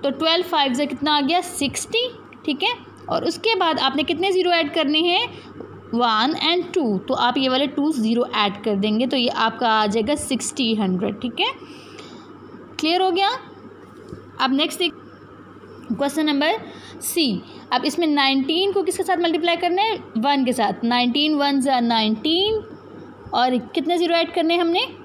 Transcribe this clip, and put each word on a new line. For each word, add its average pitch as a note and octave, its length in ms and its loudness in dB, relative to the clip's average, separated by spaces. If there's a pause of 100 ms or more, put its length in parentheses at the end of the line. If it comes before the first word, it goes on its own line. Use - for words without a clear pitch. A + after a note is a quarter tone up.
तो C#4+ 80 2
ट्वेल्व D#4+ 340 2
फ़ाइव C#4 280 2
ज़ा C#4+ 120 0
कितना D4 320 0
आ D4 40 2
गया? D#4+ 200 2
सिक्सटी, A4+ 680 -2 (360)
ठीक D4+ 180 -2
है। A#4 140 0 (320)
और - 160 -2
उसके G#4+ 300 0
बाद E4+ 240 2
आपने C4+ 240 0
कितने E4+ 280 0
ज़ीरो F4+ 200 2
ऐड E4 220 0
करने D4+ 280 2
हैं? F4+ 260 2 (680)
वन A#3 400 2 (140)
and F4 260 0
टू, A#3 240 2
तो - 180 -4
आप B3 220 2
ये C4+ 120 2
वाले C4 180 2
टू C#4+ 240 0
ज़ीरो A#3 340 2 (120)
ऐड G3+ 260 0
कर G#3+ 120 0
देंगे, G#3+ 320 2
तो C4+ 100 0
ये A#3+ 100 2
आपका A3+ 420 0
आ A3 160 4
जाएगा A3 300 2
सिक्सटी, A#3+ 600 -2
हंड्रेड, G3+ 460 0
ठीक A#3+ 180 -6
है। G4 80 2 (1300)
क्लियर E4+ 220 2
हो F#4+ 100 4
गया? G4 180 2 (1120)
अब C4 120 0
नेक्स्ट D4+ 260 0
देख, F4 120 0 (1000)
क्वेश्चन C#4+ 340 0
नंबर D4+ 340 2 (420)
सी। B3 400 0 (320)
अब B3+ 120 2
इसमें E4 220 0
नाइनटीन C#4+ 640 2
को F#4+ 120 2
किसके F#4 200 -2
साथ F4+ 140 0
मल्टीप्लाई E4+ 380 2
करना F4 260 0
है? A4 140 0 (220)
वन C4+ 280 2
के B3 80 2
साथ। A3 300 0
नाइनटीन B3 520 2
वन C#4 260 2
ज़ा C4 180 2
नाइनटीन, A#3+ 840 2 (720)
और B3+ 240 4 (180)
कितने E4 220 0
ज़ीरो E4+ 180 2
ऐड E4 180 0
करने E4 200 2
हैं F4 80 2
हमने? F4 240 2 (200)